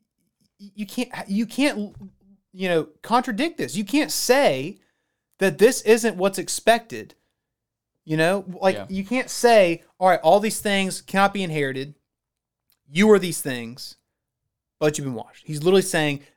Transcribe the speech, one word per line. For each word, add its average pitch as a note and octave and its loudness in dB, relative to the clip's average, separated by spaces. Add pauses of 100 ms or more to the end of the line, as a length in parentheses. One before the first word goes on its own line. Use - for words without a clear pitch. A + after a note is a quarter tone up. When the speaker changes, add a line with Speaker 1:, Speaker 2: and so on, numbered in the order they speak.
(600)
Speaker 1:
you G3+ -14
can't, B3 -8 (180)
you G#3 -2
can't, G#3+ -4 (580)
you F#3 -6
know, D#3+ 2 (180)
contradict B3 -2
this. B2+ -8
You G#3 -4
can't C4+ -2
say G3+ 0 (640)
that F#3 0
this A#3 4
isn't A3 2
what's G3 -2
expected. F3 -2 (880)
You D#3 -2
know, F3+ 0 (160)
like, F#3+ 2
Speaker 2:
Yeah. G3 -10
Speaker 1:
you F#3+ -6
can't B3+ -4
say, G3+ 4 (160)
"All F#3 2
right, E3 2
all F3 6
these G#3 -2
things G3 -2
cannot G3 0
be G3+ -6
inherited. D3 -6 (960)
You G3 4
are G3+ 6
these F3 -6
things, B2 -8 (840)
but D3+ 0
you've C#3+ -8
been C3 -6
washed." - -14
He's D3 -10
literally F#3 4
saying, D3+ -2 (160)